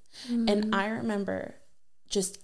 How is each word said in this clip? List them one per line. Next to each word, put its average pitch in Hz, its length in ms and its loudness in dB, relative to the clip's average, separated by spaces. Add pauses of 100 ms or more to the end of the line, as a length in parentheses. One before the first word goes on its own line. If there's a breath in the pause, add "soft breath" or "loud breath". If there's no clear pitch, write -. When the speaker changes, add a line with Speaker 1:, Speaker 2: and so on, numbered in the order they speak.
(300 loud breath)
Speaker 1:
Mm. 233 200 4
Speaker 2:
And 214 240 4
I 202 120 2
remember 214 720 -2 (520)
just 185 360 0